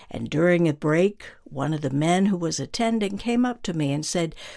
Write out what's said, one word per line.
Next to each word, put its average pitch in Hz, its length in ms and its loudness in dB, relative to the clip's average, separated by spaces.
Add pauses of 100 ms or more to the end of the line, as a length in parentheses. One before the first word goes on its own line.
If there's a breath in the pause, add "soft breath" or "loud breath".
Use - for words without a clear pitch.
And - 220 -8
during 170 380 4
a 151 40 2
break, 165 520 0 (180)
one 139 320 -4
of 151 60 -4
the 147 100 -4
men 170 360 2
who 202 100 2
was 165 240 -2
attending 220 580 -2
came 240 260 0
up 247 180 -4
to 180 120 -4
me 147 180 0
and 151 140 -2
said, 165 300 -2 (200 loud breath)